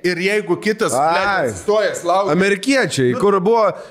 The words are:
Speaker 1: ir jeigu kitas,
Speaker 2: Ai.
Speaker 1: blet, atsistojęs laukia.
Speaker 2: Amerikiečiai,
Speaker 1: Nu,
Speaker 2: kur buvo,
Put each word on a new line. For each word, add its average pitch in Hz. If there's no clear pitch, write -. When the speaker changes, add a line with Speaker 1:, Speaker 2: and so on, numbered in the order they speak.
Speaker 1:
ir 175
jeigu 190
kitas, 208
Speaker 2:
Ai. 147
Speaker 1:
blet, 180
atsistojęs 202
laukia. 185
Speaker 2:
Amerikiečiai, 190
Speaker 1:
Nu, 123
Speaker 2:
kur 196
buvo, 220